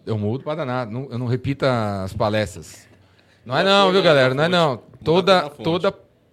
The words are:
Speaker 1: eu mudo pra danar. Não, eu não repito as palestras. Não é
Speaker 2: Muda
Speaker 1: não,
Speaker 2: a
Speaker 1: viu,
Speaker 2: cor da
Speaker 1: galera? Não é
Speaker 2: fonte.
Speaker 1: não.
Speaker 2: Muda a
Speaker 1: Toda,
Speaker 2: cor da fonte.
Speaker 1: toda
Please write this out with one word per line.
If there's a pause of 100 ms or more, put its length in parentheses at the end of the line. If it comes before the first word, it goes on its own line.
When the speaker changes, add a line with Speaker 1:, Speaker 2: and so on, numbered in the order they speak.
Speaker 1:
eu
mudo
pra
danar.
Não,
eu
não
repito
as
palestras. (560)
Não
é
Speaker 2:
Muda
Speaker 1:
não,
Speaker 2:
a
Speaker 1:
viu,
Speaker 2:
cor
da
Speaker 1:
galera?
Não
é
Speaker 2:
fonte.
Speaker 1:
não.
Speaker 2:
Muda
a
Speaker 1:
Toda, (100)
Speaker 2:
cor
da
fonte.
Speaker 1:
toda (400)